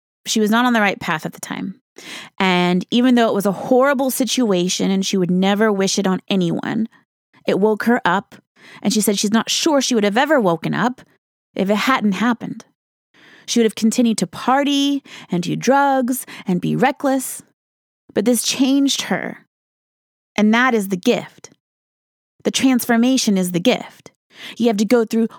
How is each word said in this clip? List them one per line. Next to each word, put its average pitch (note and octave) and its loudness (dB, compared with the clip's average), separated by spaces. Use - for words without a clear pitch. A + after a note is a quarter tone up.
she - -2
was G#3 2
not A#3 2
on B3 2
the A#3 2
right G3+ 0
path E3 -4
at E3+ -8
the - -18
time. - -10
And F3+ 2
even A#3+ 4
though A#3 4
it - -2
was G3 -2
a G3 0
horrible C4 2
situation F#3+ -2
and F#3+ 0
she - -2
would F3+ 0
never G3+ 2
wish G3 0
it G3 -2
on F#3 0
anyone, F#3 -2
it E3+ 0
woke G#3+ 0
her A#3+ 2
up. F3+ -2
And G3+ 0
she G#3+ 0
said G3+ 0
she's G#3 -2
not A3+ 0
sure D4 0
she B3+ -2
would G#3+ 2
have G3+ 0
ever C#4+ 2
woken E3+ 0
up G#3+ -2
if F#3+ -2
it G#3 2
hadn't G#3 0
happened. G#3 -4
She - 0
would A3+ 4
have G#3 -2
continued A3+ 2
to F3+ -2
party C#4 0
and F3 -2
do D#3 -4
drugs C4 0
and F3+ -2
be D#3 -4
reckless. C4 -2
But G#3 -2
this A#3 2
changed C#4 0
her. - -6
And G#3+ 4
that A#3+ 2
is G3+ 0
the G3 -2
gift. - -4
The G#3 -2
transformation A#3+ 2
is F3+ -2
the F3 -2
gift. - -4
You A#3 0
have A#3 2
to A3 2
go A#3 2
through A3+ 0